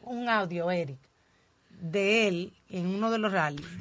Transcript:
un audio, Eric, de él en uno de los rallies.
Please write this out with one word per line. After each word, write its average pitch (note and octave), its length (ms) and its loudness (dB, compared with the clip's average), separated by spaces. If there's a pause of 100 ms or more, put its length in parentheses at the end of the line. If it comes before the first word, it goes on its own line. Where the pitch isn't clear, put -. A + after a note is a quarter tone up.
un A#3+ 240 -6
audio, F3+ 420 0
Eric, E3 280 -2 (840)
de G3+ 460 2
él F#3 260 -2 (160)
en F3+ 180 -2
uno G3+ 240 0
de A3+ 60 2
los G#3+ 140 2
rallies. D3+ 340 0 (160)